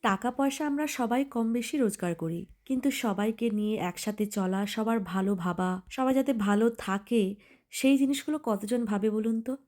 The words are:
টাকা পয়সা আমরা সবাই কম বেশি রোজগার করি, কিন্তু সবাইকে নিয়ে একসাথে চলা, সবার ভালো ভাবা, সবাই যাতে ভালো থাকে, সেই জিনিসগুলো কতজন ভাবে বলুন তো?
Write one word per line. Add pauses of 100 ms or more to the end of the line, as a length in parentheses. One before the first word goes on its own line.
টাকা
পয়সা
আমরা
সবাই
কম
বেশি
রোজগার
করি, (240)
কিন্তু (160)
সবাইকে
নিয়ে
একসাথে
চলা,
সবার
ভালো
ভাবা, (200)
সবাই
যাতে
ভালো (120)
থাকে, (500)
সেই
জিনিসগুলো
কতজন
ভাবে
বলুন
তো? (160)